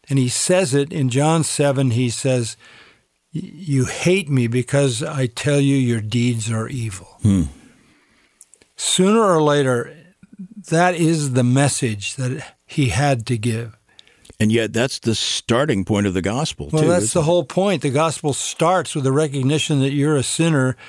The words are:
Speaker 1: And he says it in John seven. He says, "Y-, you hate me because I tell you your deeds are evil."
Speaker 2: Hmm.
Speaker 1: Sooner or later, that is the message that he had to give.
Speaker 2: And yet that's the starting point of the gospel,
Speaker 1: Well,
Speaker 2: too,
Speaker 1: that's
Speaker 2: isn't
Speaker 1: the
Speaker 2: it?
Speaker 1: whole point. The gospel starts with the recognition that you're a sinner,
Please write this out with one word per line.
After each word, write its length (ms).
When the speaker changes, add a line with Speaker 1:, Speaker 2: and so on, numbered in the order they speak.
Speaker 1:
And 80
he 100
says 460
it 180
in 160
John 360
seven. 480
He 180
says, 480
"Y-, 60
you 320
hate 420
me 200
because 540
I 260
tell 320
you 160
your 260
deeds 480
are 180
evil." 540
Speaker 2:
Hmm. 220
Speaker 1:
Sooner 460
or 180
later, 560
that 260
is 380
the 120
message 720
that 380
he 220
had 400
to 100
give. 400
Speaker 2:
And 100
yet 220
that's 260
the 160
starting 680
point 240
of 60
the 80
gospel, 500
Speaker 1:
Well, 100
Speaker 2:
too, 60
Speaker 1:
that's 160
Speaker 2:
isn't 160
Speaker 1:
the 20
Speaker 2:
it? 40
Speaker 1:
whole 180
point. 380
The 80
gospel 420
starts 600
with 120
the 80
recognition 720
that 100
you're 240
a 80
sinner, 520